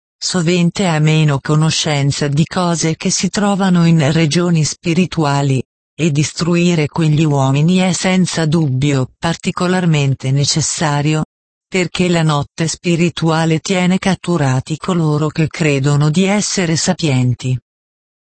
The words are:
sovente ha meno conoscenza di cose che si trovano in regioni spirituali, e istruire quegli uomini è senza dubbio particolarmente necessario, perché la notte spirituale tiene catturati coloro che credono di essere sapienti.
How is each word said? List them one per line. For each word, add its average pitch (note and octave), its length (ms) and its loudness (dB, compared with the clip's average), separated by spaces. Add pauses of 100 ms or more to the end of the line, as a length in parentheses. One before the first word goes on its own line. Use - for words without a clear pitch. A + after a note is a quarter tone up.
(180)
sovente F3 680 0
ha D#3+ 100 2
meno D3+ 420 2
conoscenza D3+ 880 0
di C#3+ 180 0
cose E3+ 500 -2
che - 160 -4
si - 180 -2
trovano F#3+ 560 0
in D#3+ 260 4
regioni E3 520 0
spirituali, C#3+ 1000 0 (320)
e D#3+ 180 0
istruire E3+ 760 0
quegli D#3 360 0
uomini D3 540 2
è F#3 160 0
senza F#3 540 0
dubbio C#3+ 680 0
particolarmente E3 1160 -2
necessario, D3 920 0 (460)
perché F3+ 380 -2
la E3+ 160 2
notte D3+ 420 -2
spirituale D#3+ 920 0
tiene F3+ 380 0
catturati D#3 800 -2
coloro D#3 500 0
che D#3 200 -2
credono C#3+ 600 0
di E3 140 2
essere F#3+ 540 0
sapienti. B2+ 840 -2 (640)